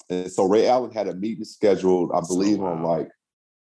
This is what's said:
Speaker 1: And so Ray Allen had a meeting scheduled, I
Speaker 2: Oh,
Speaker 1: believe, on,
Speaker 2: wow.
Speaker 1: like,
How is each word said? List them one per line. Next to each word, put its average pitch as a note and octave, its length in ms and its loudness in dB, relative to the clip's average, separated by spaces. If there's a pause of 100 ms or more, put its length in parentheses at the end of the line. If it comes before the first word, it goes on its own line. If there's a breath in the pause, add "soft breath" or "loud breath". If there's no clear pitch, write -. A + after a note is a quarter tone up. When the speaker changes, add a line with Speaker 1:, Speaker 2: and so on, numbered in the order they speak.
(100)
Speaker 1:
And F2+ 200 -6
so G2+ 140 0
Ray G#2 240 4
Allen B2 240 0
had G#2+ 160 -4
a F2 60 -6
meeting G#2 300 -8
scheduled, F#2 680 2
I E2+ 60 0
Speaker 2:
Oh, E2+ 80 -2
Speaker 1:
believe, F#2+ 340 0
on, E2+ 220 -4
Speaker 2:
wow. E2 160 0
Speaker 1:
like, C#2+ 100 -6 (680)